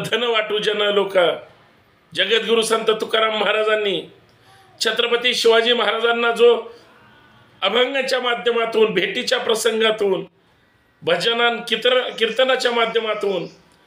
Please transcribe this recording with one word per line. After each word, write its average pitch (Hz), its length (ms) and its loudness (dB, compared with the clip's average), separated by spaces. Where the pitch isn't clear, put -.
धन 226 120 -2
वाटू 214 360 -2
जन 208 180 -2
लोका. 196 600 2
जगद्गुरु 208 460 0
संत 220 240 -2
तुकाराम 220 360 0
महाराजांनी 214 720 0
छत्रपती 240 540 0
शिवाजी 226 380 4
महाराजांना 233 580 0
जो 226 320 4
अभंगाच्या 254 600 0
माध्यमातून, 226 720 0
भेटीच्या 196 460 -4
प्रसंगातून, 220 880 0
भजनान 226 640 0
कितर-, 247 420 0
कीर्तनाच्या 247 520 0
माध्यमातून 208 760 -2